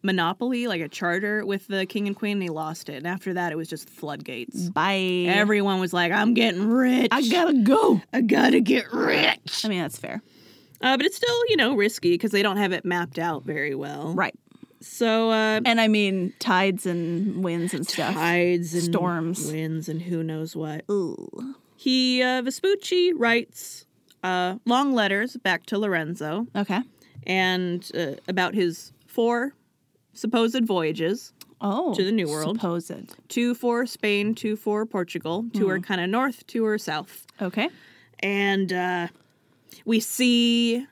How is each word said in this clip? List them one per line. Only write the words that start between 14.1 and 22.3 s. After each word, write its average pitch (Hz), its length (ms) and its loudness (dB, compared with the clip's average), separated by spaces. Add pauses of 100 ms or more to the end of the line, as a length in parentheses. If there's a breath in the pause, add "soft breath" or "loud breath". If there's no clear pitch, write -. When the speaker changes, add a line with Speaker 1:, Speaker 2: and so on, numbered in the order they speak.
Speaker 2:
Right. 185 220 -2 (460)
Speaker 1:
So, 226 500 0
uh, 220 340 2
Speaker 2:
And 233 160 4
I 220 60 6
mean, 196 520 2
tides 190 460 2
and 175 580 -2
winds 170 300 -2
and 143 140 -4
stuff. 170 260 -2
Speaker 1:
tides 175 640 0
and 175 80 0
Speaker 2:
Storms. 170 680 -2
Speaker 1:
winds 160 380 -4
and 160 120 -4
who 175 200 -4
knows 160 340 -6
what. 156 360 -8
Speaker 2:
Ooh. 202 640 -6 (200)
Speaker 1:
He, 254 460 2
uh, 254 220 0